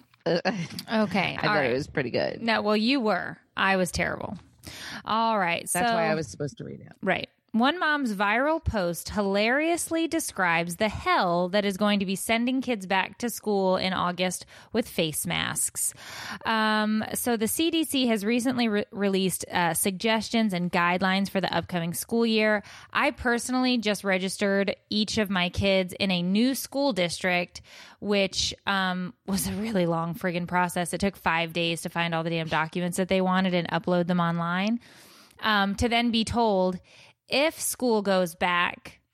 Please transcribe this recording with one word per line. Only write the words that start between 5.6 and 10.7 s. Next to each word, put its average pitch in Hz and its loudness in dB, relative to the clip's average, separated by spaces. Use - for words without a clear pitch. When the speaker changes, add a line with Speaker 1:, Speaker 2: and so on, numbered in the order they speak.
Speaker 1:
That's 233 2
why 165 2
Speaker 2:
so 156 2
Speaker 1:
I 156 2
was 160 -4
supposed - -8
to 147 -12
read 139 -12
it. - -20
Speaker 2:
Right. - -2
One 269 2
mom's 294 0
viral 233 2
post 175 -2
hilariously 277 0
describes 175 0